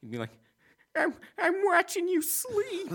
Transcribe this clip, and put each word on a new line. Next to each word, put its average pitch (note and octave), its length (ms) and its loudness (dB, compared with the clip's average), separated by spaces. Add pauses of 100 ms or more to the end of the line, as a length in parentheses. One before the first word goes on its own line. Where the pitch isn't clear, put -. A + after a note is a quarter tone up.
he'd A2 100 -16
be A#2+ 80 -6
like, A2+ 120 -4 (640)
I'm, D#4 180 0 (240)
I'm F#4 260 0
watching F4 440 2
you F4+ 140 2
sleep. G#4 720 -4